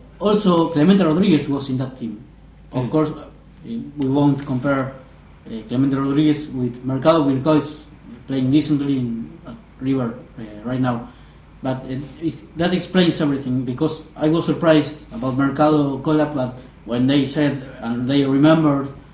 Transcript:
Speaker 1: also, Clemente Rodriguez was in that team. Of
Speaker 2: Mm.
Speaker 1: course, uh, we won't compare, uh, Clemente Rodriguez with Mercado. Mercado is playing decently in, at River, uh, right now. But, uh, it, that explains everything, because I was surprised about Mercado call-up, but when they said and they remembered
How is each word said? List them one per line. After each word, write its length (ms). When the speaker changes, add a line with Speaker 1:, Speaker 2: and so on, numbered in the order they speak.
Speaker 1:
also, 500
Clemente 340
Rodriguez 440
was 220
in 80
that 220
team. 240
Of 140
Speaker 2:
Mm. 60
Speaker 1:
course, 200
uh, 120
we 460
won't 360
compare, 500
uh, 220
Clemente 280
Rodriguez 520
with 360
Mercado. 420
Mercado 340
is 240
playing 220
decently 480
in, 480
at 100
River, 360
uh, 40
right 180
now. 280
But, 220
uh, 160
it, 360
that 160
explains 480
everything, 440
because 360
I 140
was 180
surprised 640
about 220
Mercado 640
call-up, 340
but 240
when 200
they 220
said 340
and 260
they 160
remembered 640